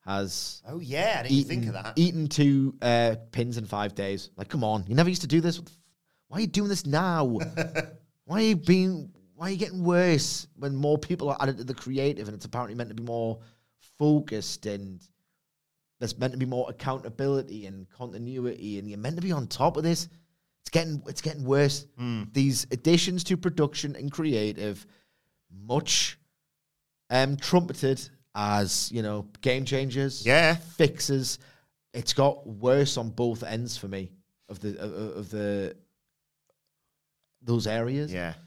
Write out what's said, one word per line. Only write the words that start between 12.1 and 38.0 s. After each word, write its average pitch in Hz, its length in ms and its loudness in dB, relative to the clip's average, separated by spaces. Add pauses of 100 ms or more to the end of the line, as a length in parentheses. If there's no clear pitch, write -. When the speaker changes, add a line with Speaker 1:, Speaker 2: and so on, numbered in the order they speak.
Speaker 1:
and 107 60 -10
it's - 100 -14
apparently 120 280 -6
meant 117 160 -6
to 107 60 -12
be 113 80 -8
more 117 380 -2 (580)
focused 147 680 2
and 98 360 -8 (1000)
there's 120 180 -6
meant 127 140 0
to 127 80 -6
be 131 60 2
more 127 240 -2
accountability 131 960 -4
and 95 240 -14
continuity 120 880 -8
and 101 100 -10
you're 101 80 -12
meant 135 200 -6
to 180 40 -6
be 185 120 -2
on 139 140 -2
top 143 280 2
of 151 80 -2
this? 165 240 2 (540)
It's - 80 -16
getting, 165 360 0
it's - 160 -10
getting 147 220 -6
worse. 139 420 4 (140)
Speaker 2:
Mm. 113 340 -4
Speaker 1:
These 135 380 4
additions 170 540 2
to 190 100 2
production 147 600 -2
and 139 120 -6
creative, 107 760 0 (640)
much, 113 680 0 (920)
um, 135 260 4
trumpeted 139 640 2 (320)
as, 104 560 0
you 117 120 -4
know, 104 260 -4 (140)
game 131 240 2
changers, 135 600 -2
Speaker 2:
Yeah. 160 300 8
Speaker 1:
fixes. 139 840 0 (540)
It's 117 200 -4
got 139 340 2
worse 123 480 4
on 117 140 -4
both 117 340 0
ends 113 320 -6
for 101 140 -10
me 95 240 -8 (340)
of 90 140 -14
the, 104 180 -6
of, 95 140 -8 (240)
of 98 120 -12
the, 101 460 -4 (1700)
those 117 220 2
areas. 120 460 -2